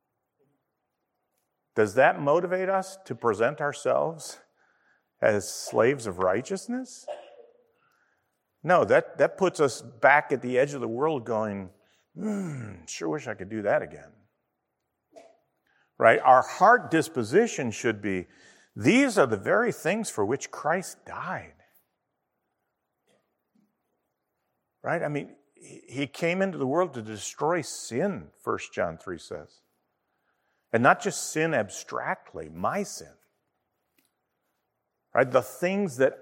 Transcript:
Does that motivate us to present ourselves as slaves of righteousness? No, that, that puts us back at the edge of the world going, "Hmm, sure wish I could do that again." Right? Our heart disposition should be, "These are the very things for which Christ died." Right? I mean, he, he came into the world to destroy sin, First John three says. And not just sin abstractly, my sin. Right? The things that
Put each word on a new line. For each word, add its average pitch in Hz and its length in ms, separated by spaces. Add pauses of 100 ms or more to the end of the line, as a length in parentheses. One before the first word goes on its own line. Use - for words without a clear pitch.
(1700)
Does 104 220
that 165 240
motivate 175 480
us 190 280 (100)
to 120 100
present 117 440
ourselves 143 800 (840)
as 104 320
slaves 120 540
of 90 140
righteousness? 190 840 (1600)
No, 160 220
that, 127 340
that 151 180
puts 180 240
us 139 220
back 135 480
at 131 120
the 123 160
edge 143 160
of 135 60
the 117 80
world 127 360
going, 104 460 (440)
"Hmm, 151 720
sure - 220
wish 151 180
I 110 80
could 95 140
do 107 140
that 120 200
again." 73 300 (1900)
Right? 120 220
Our 127 220
heart 190 480
disposition 143 800
should 107 300
be, 95 260 (500)
"These 208 420
are 147 80
the 110 100
very 185 360
things 202 380
for 104 140
which 127 260
Christ - 540
died." 95 500 (3250)
Right? 151 200
I 147 60
mean, 143 220 (240)
he, - 340
he 139 180
came 175 360
into 190 160
the 139 80
world 156 280
to 117 80
destroy 143 600
sin, 123 680 (140)
First - 300
John 85 240
three 87 220
says. - 420 (1120)
And 113 100
not 165 200
just - 300
sin 160 200
abstractly, 117 960
my 107 340
sin. - 320 (2000)
Right? 127 160
The 127 120
things 180 560
that 131 240